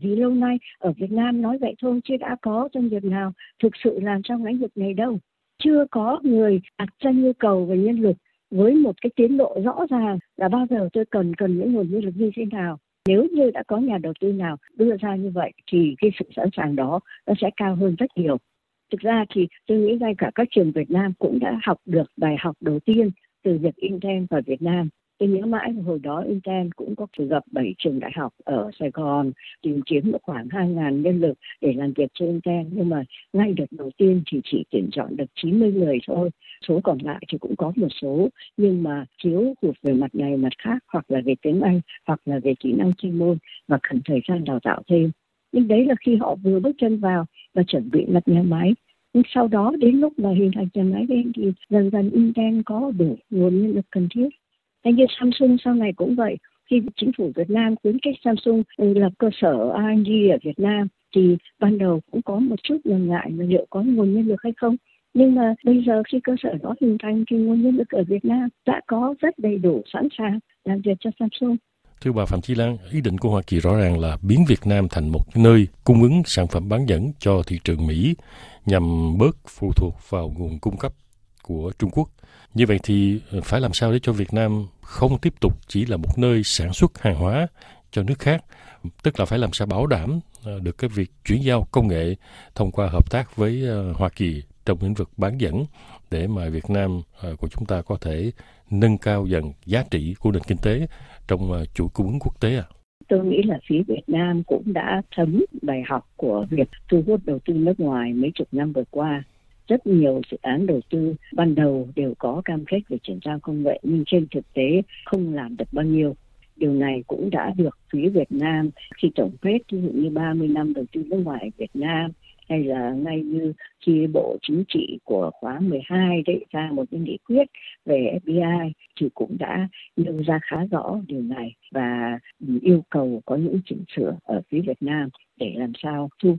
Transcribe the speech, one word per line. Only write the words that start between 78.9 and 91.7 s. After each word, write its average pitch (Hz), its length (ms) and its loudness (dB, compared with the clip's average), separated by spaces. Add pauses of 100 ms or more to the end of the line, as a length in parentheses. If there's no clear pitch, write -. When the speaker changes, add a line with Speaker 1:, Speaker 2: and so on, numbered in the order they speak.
Speaker 2:
bớt 143 160 4 (120)
phụ - 280 -4
thuộc 87 180 2 (160)
vào 82 280 -4
nguồn 80 240 -6
cung 98 160 -4
cấp 135 140 -6 (520)
của 82 360 -6
Trung 101 140 0
Quốc. 156 140 0 (460)
Như 113 140 2
vậy 104 160 2
thì, 101 380 2 (100)
ờ, 98 120 -4
phải 120 180 -2
làm 113 120 -2
sao 113 180 0
để 123 80 2
cho 120 140 -2
Việt 101 200 -4
Nam 110 180 0 (300)
không - 300 0 (100)
tiếp 170 200 0
tục 95 120 2 (140)
chỉ 101 180 -2
là 113 120 -2
một 82 200 -2
nơi 120 260 2
sản 90 300 -2
xuất - 280 2
hàng 95 140 0
hóa 104 320 0 (440)
cho 104 120 -2
nước 131 160 -2
khác, 156 240 0 (600)
tức - 160 0
là 98 60 0
phải 113 140 0
làm 117 140 0
sao 104 140 -4
bảo 104 200 0
đảm, 101 220 0 (360)
ờ, 101 180 -10
được 87 140 -4
cái 127 180 -4
việc 98 160 -2 (140)
chuyển 113 160 0
giao 123 300 0